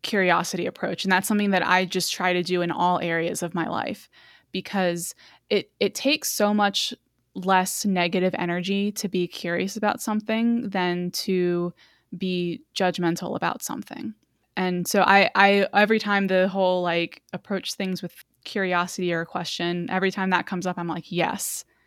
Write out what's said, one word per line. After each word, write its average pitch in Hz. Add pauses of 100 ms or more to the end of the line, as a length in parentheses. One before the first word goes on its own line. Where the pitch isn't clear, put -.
curiosity 180
approach. -
And 190
that's 185
something 208
that 190
I 185
just 175
try 180
to 180
do 180
in 170
all 180
areas 165
of 170
my 165
life, - (420)
because 180 (340)
it, 208
it 202
takes 294
so 208
much 202 (400)
less 185
negative 185
energy 185
to 208
be 175
curious 180
about 208
something 220
than 180
to 175 (420)
be 180 (140)
judgmental 175
about -
something. - (420)
And 180
so 196
I, 196
I, 202
every 208
time 202
the 185
whole, 185
like, 170
approach 190
things 190
with 175 (300)
curiosity 180
or 165
question, 175
every 185
time 190
that -
comes 180
up, 180
I'm 175
like, 165
"Yes, - (240)